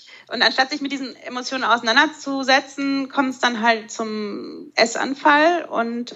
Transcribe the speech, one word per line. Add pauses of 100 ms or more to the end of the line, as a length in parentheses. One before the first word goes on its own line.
(320)
und
anstatt
sich
mit
diesen
Emotionen
auseinanderzusetzen,
kommt's
dann
halt
zum
Essanfall.
Und,